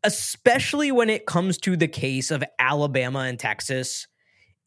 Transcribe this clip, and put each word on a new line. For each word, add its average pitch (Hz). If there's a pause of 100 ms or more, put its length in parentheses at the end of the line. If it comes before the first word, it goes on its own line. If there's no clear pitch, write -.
Especially -
when 233
it 220
comes 175
to 185
the 160
case 131
of 143 (160)
Alabama 135
and 127
Texas, 127 (600)